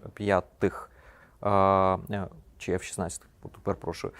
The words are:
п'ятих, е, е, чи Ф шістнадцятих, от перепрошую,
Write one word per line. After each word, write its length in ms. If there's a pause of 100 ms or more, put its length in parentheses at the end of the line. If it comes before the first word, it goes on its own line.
(140)
п'ятих, 800 (520)
е, 60
е, 800 (300)
чи 160
Ф 100
шістнадцятих, 460 (140)
от 80 (120)
перепрошую, 560